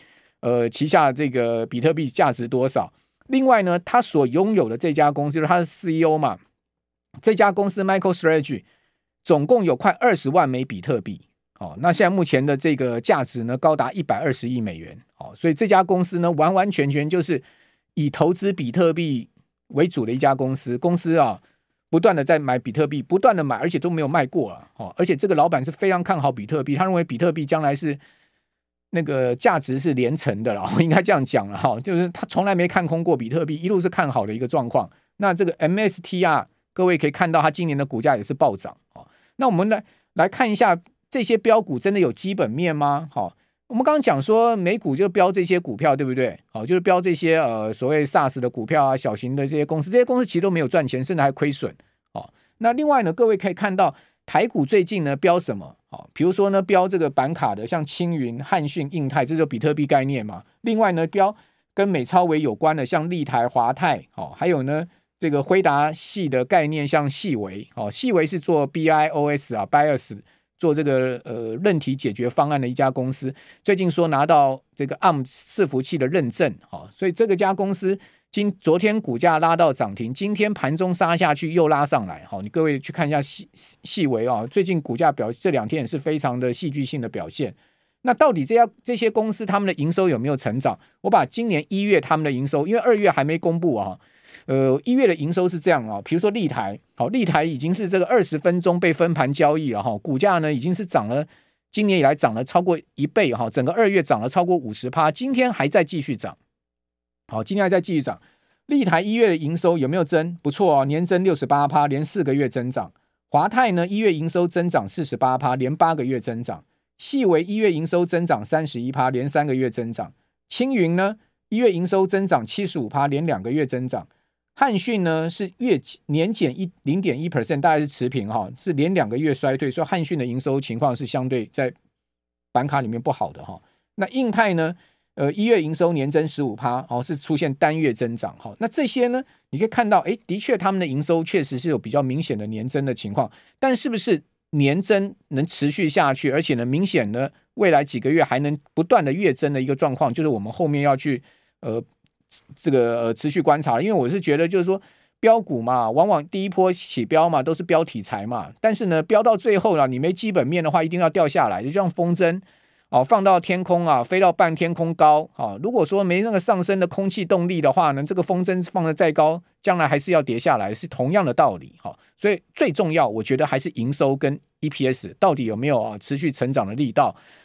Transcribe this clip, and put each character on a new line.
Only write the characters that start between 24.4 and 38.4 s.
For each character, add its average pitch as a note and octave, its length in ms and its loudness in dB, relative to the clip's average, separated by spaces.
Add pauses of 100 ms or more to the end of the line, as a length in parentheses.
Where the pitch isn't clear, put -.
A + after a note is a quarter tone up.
了。 - 180 -18 (100)
哦， G2 180 -10
而 F3+ 100 0
且 F3+ 80 2
这 G3 140 -2
个 F3+ 80 2
老 D3+ 120 4
板 C#3 160 0
是 D#3 60 -6
非 G3 180 -2
常 F3+ 140 0
看 - 180 -2
好 C3+ 120 0
比 G#2+ 120 -8
特 D3 200 -4
币， C#3+ 100 -2
他 F3 100 0
认 F#3+ 80 -2
为 E3+ 120 0
比 C3 120 -8
特 E3+ 140 2
币 D#3 160 -4
将 D#3+ 160 0
来 C#3+ 140 0
是 D3 200 -4 (920)
那 E3+ 120 -2
个 C3 340 0
价 F3 240 2
值 C3 180 -4
是 D3 160 -2
连 B2+ 220 0
城 A2 260 -4
的 A2+ 120 -2
了， F#2 180 -6
<laughs> G3+ 80 2
应 E3 80 4
该 D#3+ 120 4
这 G3 120 2
样 C#3+ 120 2
讲 A2 220 0
了 G2+ 100 -12
哈， A2 240 0
就 F#3 140 -4
是 F3 140 2
他 - 180 -10
从 - 180 -2
来 G3 120 2
没 F3 100 2
看 F3 180 0
空 E3 200 -2
过 E3 120 2
比 A#2+ 120 -4
特 D#3 180 -2
币， D3+ 80 -4
一 E3 140 -4
路 G3 120 2
是 F3+ 80 0
看 F3 220 -2
好 A#2+ 160 0
的 G#2+ 80 -6
一 A2+ 40 -6
个 B2 100 -4
状 C3 200 -2
况。 A2+ 220 0 (280)
那 G3 140 0
这 F#3 120 0
个 E3+ 140 -2
M E3+ 200 0
S G#3 240 -2
T F3+ 220 -2
R， D#3+ 240 2 (240)
各 F#3 120 0
位 F3+ 140 4
可 D#3 80 0
以 D3 60 2
看 E3+ 180 -2
到 D#3+ 100 2
它 D#3 80 4
今 E3 200 -4
年 C#3+ 100 -2
的 C#3+ 80 0
股 A#2+ 160 -6
价 C#3+ 140 4
也 G#2 60 -4
是 D3+ 120 -6
暴 B2+ 220 2